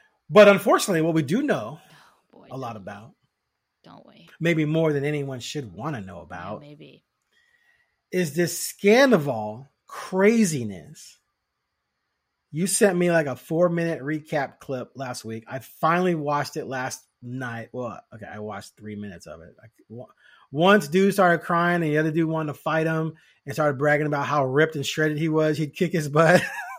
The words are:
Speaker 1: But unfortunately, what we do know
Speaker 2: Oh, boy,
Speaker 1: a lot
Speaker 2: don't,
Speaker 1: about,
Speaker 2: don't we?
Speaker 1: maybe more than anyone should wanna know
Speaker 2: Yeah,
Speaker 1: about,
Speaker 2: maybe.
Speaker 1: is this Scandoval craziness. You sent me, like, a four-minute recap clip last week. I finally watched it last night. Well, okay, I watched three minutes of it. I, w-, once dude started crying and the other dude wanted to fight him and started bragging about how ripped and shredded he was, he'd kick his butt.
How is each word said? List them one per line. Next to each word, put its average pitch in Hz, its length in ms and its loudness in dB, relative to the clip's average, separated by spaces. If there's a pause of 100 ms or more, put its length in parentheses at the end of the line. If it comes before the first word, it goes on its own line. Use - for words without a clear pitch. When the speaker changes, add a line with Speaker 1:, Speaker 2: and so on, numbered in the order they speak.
(300)
Speaker 1:
But 196 180 10
unfortunately, 202 540 4
what 165 120 2
we 160 100 2
do 175 180 -2
know 156 380 -4 (540)
Speaker 2:
Oh, - 60 -20
boy, - 120 -20
Speaker 1:
a 127 60 -12
lot 120 160 -10
Speaker 2:
don't, 104 100 -16
Speaker 1:
about, 104 280 -16 (720)
Speaker 2:
don't - 220 -20
we? 170 220 -20 (120)
Speaker 1:
maybe 160 260 0
more 160 280 0
than 139 120 -2
anyone 139 340 -6
should 117 340 -12
wanna 120 280 -10
know 92 160 -16
Speaker 2:
Yeah, 82 60 -16
Speaker 1:
about, 90 380 -12
Speaker 2:
maybe. 147 420 -20 (1080)
Speaker 1:
is 175 240 -4
this - 380 -4
Scandoval 143 960 2 (200)
craziness. 156 1300 0 (1300)
You 160 160 -2
sent 190 300 4
me, 175 140 2
like, 160 160 2
a 123 80 -4
four-minute 165 640 0
recap 147 580 -6
clip 123 360 -10
last 123 280 -10
week. 113 240 -10
I 135 120 -10
finally 175 560 0
watched 143 420 -4
it 147 80 -8
last 127 380 -8 (180)
night. 120 500 -10
Well, 123 280 -10 (140)
okay, 107 120 -18
I 107 140 -14
watched 104 360 -14
three 107 200 -14
minutes 98 320 -14
of 80 140 -18
it. - 220 -20
I, 113 40 -20 (200)
w-, 117 200 -18 (440)
once 175 360 4
dude 190 260 2
started 175 300 4
crying 175 400 0
and 151 80 0
the 151 80 2
other 160 120 0
dude 160 160 0
wanted 160 260 -4
to - 60 -20
fight 160 280 -2
him 160 260 -2 (320)
and 139 80 -10
started 147 240 0
bragging 147 300 2
about 143 180 -2
how 143 200 0
ripped 156 300 2
and 139 100 -4
shredded 156 340 -2
he 160 100 0
was, 156 300 2
he'd 151 160 -4
kick 175 160 -2
his 151 180 -2
butt. 165 320 6 (380)